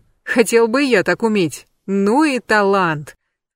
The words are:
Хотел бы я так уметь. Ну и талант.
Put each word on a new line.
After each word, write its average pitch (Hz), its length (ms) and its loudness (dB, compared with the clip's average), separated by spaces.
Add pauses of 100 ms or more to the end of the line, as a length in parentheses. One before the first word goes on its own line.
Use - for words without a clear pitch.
(240)
Хотел 226 440 0
бы 254 140 -2
я 233 200 2
так 175 200 -4
уметь. 208 440 -2 (200)
Ну 202 380 0
и 269 140 0
талант. 196 800 0 (400)